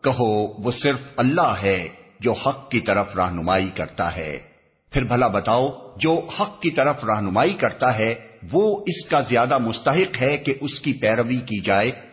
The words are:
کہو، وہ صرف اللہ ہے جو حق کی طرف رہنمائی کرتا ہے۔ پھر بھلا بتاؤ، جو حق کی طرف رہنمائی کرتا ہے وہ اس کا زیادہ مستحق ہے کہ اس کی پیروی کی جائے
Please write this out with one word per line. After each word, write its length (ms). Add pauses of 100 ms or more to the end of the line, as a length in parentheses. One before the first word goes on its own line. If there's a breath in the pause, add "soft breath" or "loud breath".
کہو، 600
وہ 80
صرف 460
اللہ 360 (100)
ہے 240 (320)
جو 120
حق 400
کی 80
طرف 360
رہنمائی 600
کرتا 420
ہے۔ 200 (560)
پھر 80
بھلا 260
بتاؤ، 400 (280)
جو 260 (180)
حق 220
کی 80
طرف 360
رہنمائی 480
کرتا 460
ہے 160 (380)
وہ 340
اس 220
کا 100
زیادہ 380
مستحق 640
ہے 160
کہ 240
اس 180
کی 140
پیروی 420
کی 280
جائے 280 (220)